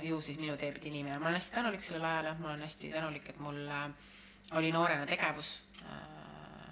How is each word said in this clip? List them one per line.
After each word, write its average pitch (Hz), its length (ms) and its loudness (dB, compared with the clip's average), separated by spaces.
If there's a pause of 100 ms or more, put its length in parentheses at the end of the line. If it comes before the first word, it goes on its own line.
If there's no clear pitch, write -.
ju 160 120 4
siis 147 200 -4
minu 151 160 0
tee 143 160 0
pidi - 220 -6
nii 143 100 0
minema. 143 160 0
Ma 165 80 4
olen 170 80 6
hästi - 220 0
tänulik 208 260 2
sellele 165 240 0
ajale, 160 300 4
ma 165 100 -2
olen 151 160 -2
hästi 151 300 -6
tänulik, 156 340 -2
et - 100 -10
mul, 147 200 -4 (100)
äh, 143 460 -4 (420)
oli 160 160 6
noorena 165 320 6
tegevus, 151 460 2 (340)
äh, - 400 -10 (460)